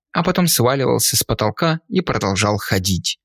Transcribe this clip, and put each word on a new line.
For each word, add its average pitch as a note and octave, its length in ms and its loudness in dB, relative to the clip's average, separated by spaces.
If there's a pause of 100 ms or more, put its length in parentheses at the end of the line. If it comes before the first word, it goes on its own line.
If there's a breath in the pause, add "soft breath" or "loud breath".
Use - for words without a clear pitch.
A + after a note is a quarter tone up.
(120)
а E3+ 100 -2
потом F3+ 260 2
сваливался B2 680 2
с - 60 0
потолка C3+ 560 0 (100)
и F#3 120 0
продолжал G#2 580 0
ходить. F#2 640 -2